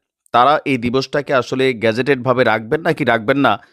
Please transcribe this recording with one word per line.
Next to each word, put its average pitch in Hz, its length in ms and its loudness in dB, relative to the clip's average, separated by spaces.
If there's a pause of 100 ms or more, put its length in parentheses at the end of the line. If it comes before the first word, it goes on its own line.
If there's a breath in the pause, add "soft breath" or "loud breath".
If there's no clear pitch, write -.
(320)
তারা 131 320 4
এই 135 140 0
দিবসটাকে 131 560 -4
আসলে 131 400 0
গেজেটেডভাবে 123 680 0
রাখবেন 110 360 -2
নাকি 151 240 -2
রাখবেন 117 340 0
না, 113 200 2 (140 soft breath)